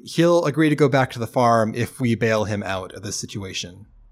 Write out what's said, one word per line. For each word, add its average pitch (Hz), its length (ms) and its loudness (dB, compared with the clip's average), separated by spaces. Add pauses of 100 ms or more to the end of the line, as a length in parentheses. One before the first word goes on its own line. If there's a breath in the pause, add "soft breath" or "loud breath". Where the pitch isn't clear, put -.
he'll 170 420 2
agree 147 240 2
to 147 60 2
go 143 140 4
back 131 220 2
to 120 80 -10
the 113 80 -4
farm 113 480 2
if 117 260 -4
we 117 140 2
bail 110 300 0
him 101 180 -4
out 95 300 -6
of 98 100 -16
this 101 160 -10
situation. 95 680 -12 (260)